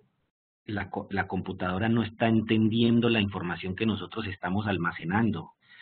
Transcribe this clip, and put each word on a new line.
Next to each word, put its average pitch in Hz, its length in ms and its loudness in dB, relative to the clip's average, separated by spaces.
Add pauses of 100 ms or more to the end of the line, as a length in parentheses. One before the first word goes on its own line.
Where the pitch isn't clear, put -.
(640)
la 98 260 -6
co-, 98 180 -8
la 95 180 -2
computadora 92 640 -2
no 117 140 2
está 113 240 0
entendiendo 113 840 4
la 113 100 4
información 92 560 -4
que 110 120 -2
nosotros 104 400 -4
estamos 95 400 -4
almacenando. 87 840 -2 (300)